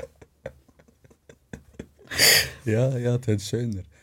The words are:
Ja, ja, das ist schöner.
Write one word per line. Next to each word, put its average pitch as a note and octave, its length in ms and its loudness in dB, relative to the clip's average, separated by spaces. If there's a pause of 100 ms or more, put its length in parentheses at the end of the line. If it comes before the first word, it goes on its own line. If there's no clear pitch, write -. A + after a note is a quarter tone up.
(2750)
Ja, A#2+ 340 2
ja, A#2+ 200 0
das A2 180 0
ist G2 120 -6
schöner. A#2 340 -4 (200)